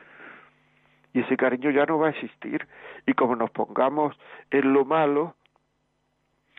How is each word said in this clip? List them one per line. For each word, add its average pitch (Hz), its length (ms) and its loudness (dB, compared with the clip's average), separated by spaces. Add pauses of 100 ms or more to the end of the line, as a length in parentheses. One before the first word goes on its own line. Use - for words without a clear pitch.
(1120)
Y 127 100 0
ese 131 140 -2
cariño 127 360 0
ya 143 160 2
no 160 100 0
va 156 100 2
a 151 40 2
existir. - 560 -10 (400)
Y 262 80 0
como 123 200 2
nos 113 140 -2
pongamos 135 680 -2 (360)
en 135 220 4
lo 139 120 4
malo, 151 480 0 (1300)